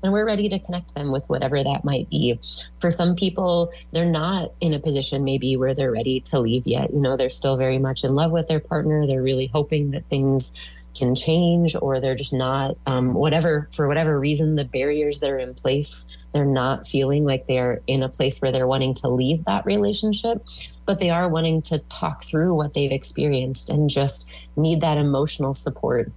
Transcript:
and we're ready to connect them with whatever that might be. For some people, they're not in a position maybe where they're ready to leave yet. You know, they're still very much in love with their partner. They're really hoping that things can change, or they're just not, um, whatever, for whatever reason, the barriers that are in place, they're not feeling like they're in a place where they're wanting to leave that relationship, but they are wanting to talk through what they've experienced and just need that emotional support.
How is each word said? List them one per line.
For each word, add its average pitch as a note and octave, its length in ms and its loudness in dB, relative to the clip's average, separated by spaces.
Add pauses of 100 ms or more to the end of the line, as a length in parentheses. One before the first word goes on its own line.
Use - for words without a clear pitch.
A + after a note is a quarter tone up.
and G3 100 0
we're G#3+ 140 2
ready G#3 240 0
to F#3+ 80 -2
connect F3 380 -8
them C#3+ 160 -2
with C#3 160 -2
whatever C3+ 360 0
that C#3 200 0
might C#3 260 -2
be. A#2+ 300 0 (400)
For F3 100 2
some F3 260 2
people, F3 560 0 (200)
they're E3 140 0
not E3+ 540 0
in D#3+ 140 2
a C#3+ 60 -2
position C#3 440 -2
maybe C3 320 0
where C3 200 2
they're C3+ 160 0
ready B2+ 300 0
to - 180 0
leave B2 260 0
yet. B2+ 260 0
You D3 80 0
know, C3+ 160 2
they're C3 140 0
still C3+ 280 0
very C3 200 2
much C3 260 0
in C3+ 120 2
love D#3+ 160 4
with D#3+ 160 0
their D#3 120 2
partner. D3+ 460 0
They're C3 180 0
really C3 300 0
hoping D3 380 0
that C3+ 140 -6
things C3+ 500 0 (400)
can B2+ 180 0
change, E3+ 680 2
or C3+ 200 0
they're C3 160 0
just C#3 180 -6
not, C3+ 420 0 (120)
um, B2+ 260 2
whatever, D3+ 580 2
for D3 160 0
whatever D3+ 320 2
reason, D3+ 360 2
the C#3+ 100 0
barriers C#3+ 540 0
that C#3+ 100 -2
are C3+ 80 -2
in B2+ 160 -6
place, - 580 -2 (220)
they're D3 120 2
not C3 420 0
feeling C#3 360 2
like C3 240 0
they're B2 400 0
in C3+ 160 0
a C3 60 -2
place C#3 300 -2
where C3+ 120 0
they're B2+ 160 2
wanting C3 280 2
to C3 120 -6
leave B2+ 380 0
that F#3+ 200 -2
relationship, G#3 800 0 (420)
but G3+ 140 0
they F3+ 100 2
are F3 200 2
wanting D#3+ 340 2
to D#3 160 -2 (100)
talk - 340 -6
through E3+ 300 2
what D3 200 0
they've C#3 180 0
experienced C3+ 760 -2
and D3 200 2
just C#3 380 -2 (280)
need D#3+ 260 2
that D#3 160 2
emotional C#3+ 560 0
support. A#2+ 640 -2